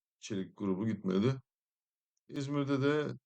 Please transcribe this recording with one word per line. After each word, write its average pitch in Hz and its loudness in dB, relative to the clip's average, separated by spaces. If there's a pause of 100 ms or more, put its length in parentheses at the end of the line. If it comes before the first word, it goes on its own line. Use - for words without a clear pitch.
(200)
Çelik 95 -6
grubu 98 0
gitmedi. 101 2 (920)
İzmir'de 143 0
de 143 2 (140)